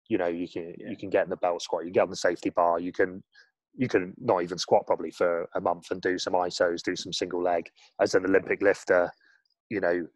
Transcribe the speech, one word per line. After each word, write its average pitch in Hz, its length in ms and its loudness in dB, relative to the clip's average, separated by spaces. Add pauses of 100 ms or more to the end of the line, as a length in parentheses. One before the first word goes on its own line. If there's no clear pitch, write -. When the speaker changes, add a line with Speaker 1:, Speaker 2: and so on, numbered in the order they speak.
Speaker 1:
You 110 100 -2
know, 90 100 0
you 87 200 -4
can, 87 300 -10
Speaker 2:
Yeah. - 140 -12
Speaker 1:
you 98 60 -10
can 101 120 -10
get 92 140 4
in 85 60 -8
the 90 80 -4
belt 87 240 0
squat, 82 240 -4
you 87 60 -8
get 104 120 4
on 87 60 -2
the 95 60 -10
safety 90 360 -2
bar, 85 280 2
you 90 120 -6
can, 92 320 -2 (520)
you 127 120 0
can 95 300 0
not 98 260 2
even 87 140 -6
squat 101 280 2
probably 85 260 -2
for 85 440 0
a 92 60 -4
month 87 300 -2
and 95 100 -6
do 92 160 0
some 92 160 -6
isos, 90 500 0
do 90 120 -2
some 90 160 -10
single 90 300 -4
leg. 87 280 0 (300)
As 101 160 2
an 92 100 2
Olympic 95 360 2
lifter, 92 500 2 (580)
you 104 100 -4
know, 87 360 0